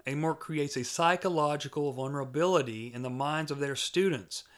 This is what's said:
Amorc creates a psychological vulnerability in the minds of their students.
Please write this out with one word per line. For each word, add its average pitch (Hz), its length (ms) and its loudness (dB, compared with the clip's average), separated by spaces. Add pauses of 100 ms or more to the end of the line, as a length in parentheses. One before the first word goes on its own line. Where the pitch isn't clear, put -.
Amorc 151 340 0
creates 147 360 -2
a 123 80 -2
psychological 151 1080 2
vulnerability 135 1000 0
in 120 100 -6
the 127 80 -4
minds 147 400 -2
of 139 100 -4
their 139 160 -2
students. 175 680 0 (140)